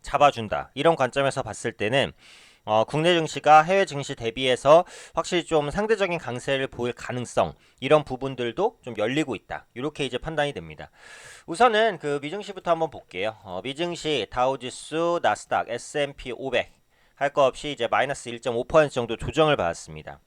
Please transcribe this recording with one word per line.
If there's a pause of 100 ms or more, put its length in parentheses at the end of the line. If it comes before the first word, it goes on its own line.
잡아준다,
이런
관점에서
봤을
때는, (520)
어,
국내
증시가
해외
증시
대비해서 (300)
확실히
좀
상대적인
강세를
보일
가능성, (260)
이런
부분들도
좀
열리고
있다,
이렇게
이제
판단이
됩니다. (560)
우선은
그
미증시부터
한번
볼게요.
어,
미증시,
다우지수,
나스닥,
에스앤피
오백 (440)
할
거
없이
이제
마이너스
일
점
오
퍼센트
정도
조정을
받았습니다.